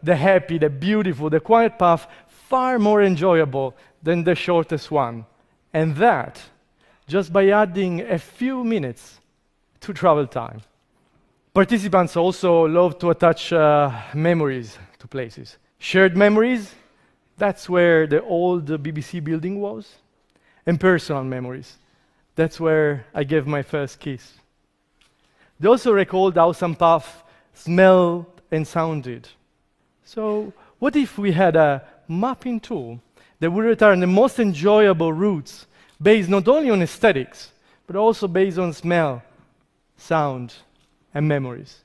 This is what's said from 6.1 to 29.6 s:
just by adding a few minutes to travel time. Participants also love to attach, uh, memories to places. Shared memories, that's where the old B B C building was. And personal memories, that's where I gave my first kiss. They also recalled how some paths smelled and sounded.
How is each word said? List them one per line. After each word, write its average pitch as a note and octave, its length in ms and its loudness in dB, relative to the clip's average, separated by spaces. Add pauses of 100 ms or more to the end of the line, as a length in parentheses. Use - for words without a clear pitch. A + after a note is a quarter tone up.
just F3 240 -4
by G3 160 2
adding F#3+ 540 0
a A3+ 160 -4
few B3+ 440 -8
minutes F#3 560 -8 (600)
to - 120 -14
travel D3+ 340 0
time. A2+ 340 -12 (920)
Participants F#3+ 600 2
also E3+ 500 2
love E3+ 320 2
to F3 120 -2
attach, E3 420 0
uh, D3 380 4 (240)
memories D3 640 -4 (200)
to - 100 -20
places. B2+ 480 -14 (220)
Shared F#3+ 380 2
memories, G#3+ 580 2 (640)
that's G3+ 300 -4
where F3 380 4
the D3+ 160 0
old E3+ 600 -4
B D3+ 80 -8
B D3+ 100 -8
C F3 200 -12
building D#3+ 400 -6
was. G#3 360 -12 (680)
And E3+ 120 0
personal D#3 460 0
memories, B2+ 540 -12 (580)
that's D#3+ 240 -2
where D#3 540 0
I D3+ 100 -4
gave C#3 220 -2
my D3 160 -4
first C#3+ 360 -8
kiss. - 360 -14 (1200)
They F3 100 0
also A#3+ 240 4
recalled F#3+ 440 0
how E3+ 160 4
some E3 220 -4
paths E3 360 2 (440)
smelled F3 720 4 (240)
and D#3 160 -4
sounded. C#3+ 640 -6 (760)